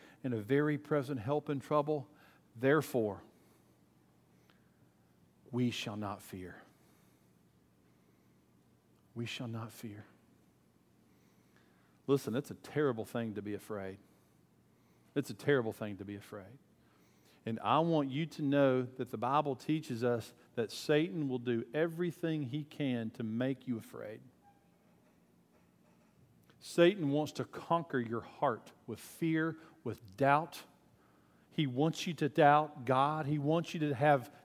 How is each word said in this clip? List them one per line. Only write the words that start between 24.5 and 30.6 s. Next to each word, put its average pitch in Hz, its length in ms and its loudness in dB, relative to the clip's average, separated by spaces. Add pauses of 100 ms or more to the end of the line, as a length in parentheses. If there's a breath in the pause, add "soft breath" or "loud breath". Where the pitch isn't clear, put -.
Satan 175 520 4
wants 147 220 0
to 127 120 -4
conquer - 560 -2
your 113 220 -4
heart - 500 -2 (140)
with 110 120 -8
fear, 160 580 -2 (280 loud breath)
with 110 160 -6 (160)
doubt. 143 420 4 (920 soft breath)